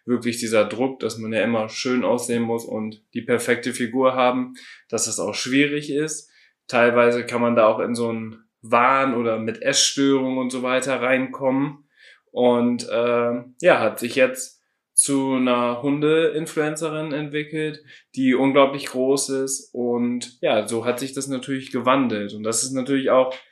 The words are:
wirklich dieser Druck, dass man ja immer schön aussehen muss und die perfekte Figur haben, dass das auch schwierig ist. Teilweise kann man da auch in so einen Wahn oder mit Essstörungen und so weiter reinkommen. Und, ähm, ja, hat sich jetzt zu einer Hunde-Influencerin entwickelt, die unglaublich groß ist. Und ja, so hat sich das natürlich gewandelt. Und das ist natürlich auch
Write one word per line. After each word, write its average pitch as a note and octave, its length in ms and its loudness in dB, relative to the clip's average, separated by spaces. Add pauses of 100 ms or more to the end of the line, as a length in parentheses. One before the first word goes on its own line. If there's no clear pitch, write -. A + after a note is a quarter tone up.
wirklich A#2 360 -2
dieser A2 260 2
Druck, B2 340 -4
dass A2+ 200 -6
man A2 120 -8
ja G#2+ 120 0
immer A2 260 0
schön B2+ 340 -2
aussehen A#2 380 0
muss A#2 240 -2
und A2 380 -8 (100)
die A#2 80 -6
perfekte A#2+ 520 0
Figur B2+ 420 0
haben, B2+ 400 0 (340)
dass A2 160 -2
das A2 140 -6
auch G2 160 -4
schwierig C#3+ 560 0
ist. D3+ 400 -4 (360)
Teilweise A#2+ 560 4
kann A#2+ 180 -4
man A#2+ 140 2
da A2 120 6
auch A2+ 120 4
in A#2+ 140 -2
so A#2 160 -2
einen A2+ 360 -10 (180)
Wahn B2+ 500 2
oder A#2 240 0
mit A2 240 -6
Essstörungen C3+ 800 2
und B2+ 100 -4
so B2+ 140 -6
weiter B2+ 400 0
reinkommen. C3 840 -2 (440)
Und, A#2+ 600 2
ähm, A#2+ 720 0
ja, D#3+ 180 6
hat A2 200 -2
sich A#2 160 -4
jetzt - 440 0 (360)
zu C3+ 400 0
einer A#2+ 480 0
Hunde-Influencerin D#3 1300 -2
entwickelt, D3+ 720 -6 (320)
die C3 180 2
unglaublich C#3 540 4
groß C3+ 420 0
ist. C3+ 420 -4
Und A#2+ 720 -4
ja, A2 260 0
so A2+ 180 -4
hat B2 140 -2
sich C3+ 140 -8
das C#3 140 -6
natürlich C3 440 -8
gewandelt. A#2 640 0
Und G#2+ 80 -12
das A2+ 220 -2
ist C3 100 -6
natürlich C3 380 0
auch B2+ 200 4 (200)